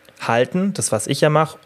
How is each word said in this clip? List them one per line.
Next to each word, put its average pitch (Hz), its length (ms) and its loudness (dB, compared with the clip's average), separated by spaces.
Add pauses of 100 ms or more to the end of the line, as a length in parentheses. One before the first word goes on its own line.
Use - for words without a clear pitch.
(180)
halten, 131 540 0
das, - 200 -6
was - 160 -2
ich 139 120 -2
ja 160 80 4
mache, 151 380 0